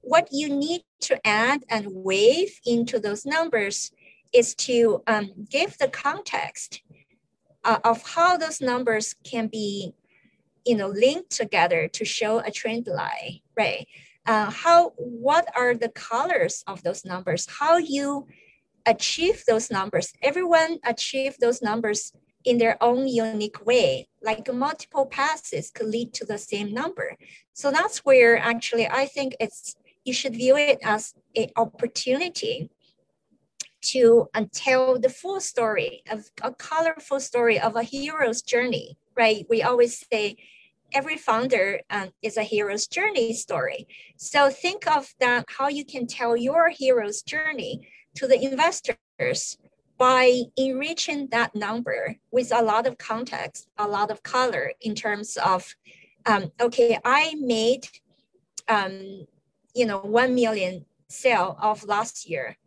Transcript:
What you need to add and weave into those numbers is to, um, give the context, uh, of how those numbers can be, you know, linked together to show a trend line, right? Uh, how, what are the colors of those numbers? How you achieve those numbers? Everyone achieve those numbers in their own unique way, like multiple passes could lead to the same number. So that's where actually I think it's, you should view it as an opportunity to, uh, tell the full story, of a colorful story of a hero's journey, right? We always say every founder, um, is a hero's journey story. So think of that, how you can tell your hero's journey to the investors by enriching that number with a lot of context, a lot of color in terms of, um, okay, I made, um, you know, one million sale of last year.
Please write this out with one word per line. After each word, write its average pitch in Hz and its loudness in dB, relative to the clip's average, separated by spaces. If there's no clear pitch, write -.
What 320 4
you 285 -2
need 302 -2
to - 0
add 233 2
and 214 -4
weave 202 2
into 240 0
those 208 -6
numbers 277 -2
is 240 6
to, 233 2
um, 214 0
give 339 -2
the 269 0
context, - -6
uh, 220 4
of 233 4
how 349 4
those 311 -4
numbers 247 0
can 226 -4
be, 202 -6
you 240 4
know, 202 -2
linked 254 2
together 175 2
to - -8
show 220 0
a 214 -6
trend 233 -6
line, 175 -8
right? 120 -2
Uh, 214 2
how, 339 4
what 247 0
are 247 2
the 233 -2
colors 262 -2
of 190 -12
those - -4
numbers? 180 -4
How 320 4
you 285 -4
achieve 320 0
those 226 0
numbers? 190 -2
Everyone 330 2
achieve 269 -4
those 247 0
numbers 214 -4
in 240 2
their 226 2
own 247 2
unique 220 -4
way, 202 2
like 220 -4
multiple 277 -2
passes 294 -4
could 220 -6
lead 233 -4
to - -10
the 208 -6
same 208 -8
number. 302 -8
So - -2
that's 330 0
where 240 8
actually 233 -2
I 269 0
think 277 -6
it's, - -8
you 254 -4
should 247 -4
view 254 6
it 294 4
as 214 -2
an 220 0
opportunity 247 -2
to, 240 6
uh, 214 0
tell 262 2
the 247 2
full 381 -6
story, 220 -2
of 214 -10
a 254 -6
colorful 320 -4
story 233 2
of 214 -2
a 226 0
hero's 277 -4
journey, 240 -2
right? 220 2
We 226 2
always 240 2
say 208 -2
every 302 -2
founder, 226 0
um, 190 -6
is 220 -4
a 214 -2
hero's 208 -2
journey 339 0
story. 165 -6
So 285 2
think 359 -4
of 285 0
that, 240 0
how 269 -4
you 285 -6
can 247 -8
tell 233 -2
your 311 2
hero's 247 0
journey 294 -8
to 262 -4
the 247 6
investors - -2
by 254 6
enriching 285 -4
that 233 -2
number 214 -6
with 240 0
a 233 4
lot 226 2
of 240 -4
context, - -10
a 208 -2
lot 208 -2
of 214 -8
color 226 -2
in 214 -6
terms 208 -6
of, - 0
um, 196 0
okay, 233 2
I 302 2
made, 247 0
um, 190 -4
you 247 2
know, 202 -4
one 233 2
million 196 0
sale 196 0
of 214 0
last 208 -4
year. 127 -8